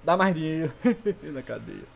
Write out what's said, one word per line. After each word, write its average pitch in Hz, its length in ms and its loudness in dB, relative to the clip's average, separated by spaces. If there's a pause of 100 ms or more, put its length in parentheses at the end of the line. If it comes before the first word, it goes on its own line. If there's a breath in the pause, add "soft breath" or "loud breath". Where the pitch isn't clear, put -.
Dá 175 140 4
mais 190 180 4
dinheiro. 160 380 -2 (280)
<laughs> 202 220 -4 (100)
Na 131 100 -8
cadeia. 113 420 -10 (120)